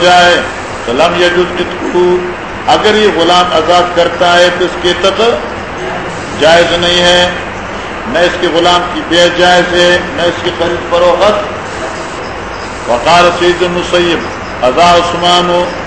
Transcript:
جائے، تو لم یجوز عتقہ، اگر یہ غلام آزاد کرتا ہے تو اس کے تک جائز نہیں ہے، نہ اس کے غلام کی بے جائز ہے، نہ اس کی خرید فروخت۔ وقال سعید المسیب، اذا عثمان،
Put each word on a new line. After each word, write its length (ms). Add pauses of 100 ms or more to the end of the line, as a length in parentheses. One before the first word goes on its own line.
جائے، 400 (440)
تو 80
لم 280
یجوز 400
عتقہ، 380 (720)
اگر 240
یہ 200
غلام 380
آزاد 420
کرتا 420
ہے 120 (100)
تو 60
اس 160
کے 200
تک 200 (1160)
جائز 340
نہیں 280
ہے، 280 (800)
نہ 120
اس 220
کے 120
غلام 280 (120)
کی 160
بے 280
جائز 360
ہے، 260 (160)
نہ 60
اس 220
کی 60 (100)
خرید 320
فروخت۔ 520 (1500)
وقال 400 (100)
سعید 240
المسیب، 560 (460)
اذا 260
عثمان، 720 (240)